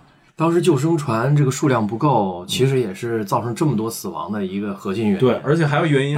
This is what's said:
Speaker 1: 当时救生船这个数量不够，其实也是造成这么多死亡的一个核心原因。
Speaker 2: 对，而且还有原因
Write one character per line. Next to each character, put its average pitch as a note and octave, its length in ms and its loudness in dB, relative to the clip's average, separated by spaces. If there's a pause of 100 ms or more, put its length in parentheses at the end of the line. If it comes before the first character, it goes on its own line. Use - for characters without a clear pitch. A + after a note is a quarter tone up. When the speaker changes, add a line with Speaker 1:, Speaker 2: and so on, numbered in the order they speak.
(360)
Speaker 1:
当 E3 160 0
时 F3 100 4
救 D#3 160 4
生 D#3+ 200 2
船 B2+ 380 0
这 C#3+ 100 4
个 C3 60 2
数 D3+ 160 0
量 A#2 180 2
不 G#2+ 120 -4
够， G2+ 500 0
其 G2+ 180 0
实 C3+ 140 2
也 G#2 140 -2
是 A2+ 320 -4
造 A#2 160 -2
成 A#2 120 -4
这 D#3+ 120 -2
么 C3 100 0
多 A2 160 -4
死 - 160 -10
亡 E2 240 -8
的 G#2 120 -4
一 F#2+ 160 -6
个 G2+ 140 -6
核 F#2+ 200 -6
心 A2+ 120 -2
原 G2+ 80 2
因。 F#2 60 0
Speaker 2:
对， B2 140 4 (100)
而 D3 120 0
且 E3 100 2
还 D3 120 0
有 E3+ 80 0
原 C#3 240 2
因 D3 80 -2